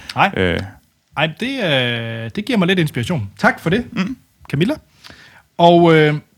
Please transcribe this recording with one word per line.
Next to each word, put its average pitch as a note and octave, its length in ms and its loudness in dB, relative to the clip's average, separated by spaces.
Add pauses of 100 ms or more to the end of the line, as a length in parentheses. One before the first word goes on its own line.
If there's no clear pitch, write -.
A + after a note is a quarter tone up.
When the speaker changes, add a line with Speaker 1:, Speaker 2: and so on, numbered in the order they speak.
(140)
Speaker 1:
Nej. F3 220 0
Speaker 2:
Øh. F2+ 240 0 (560)
Speaker 1:
Ej, D#3 100 -2 (140)
det, B3+ 240 -6
øh, A#2 720 -4
det G#3 80 -6
giver A#3+ 140 -2
mig F3 100 2
lidt F#3+ 100 2
inspiration. C3+ 600 -4
Tak - 220 0
for E3 100 -4
det, A#3+ 220 -2
Speaker 2:
Mm. G#3+ 240 -6 (340)
Speaker 1:
Camilla. F#3 240 0 (840)
Og, E3+ 380 6
øh, D3+ 180 4 (240)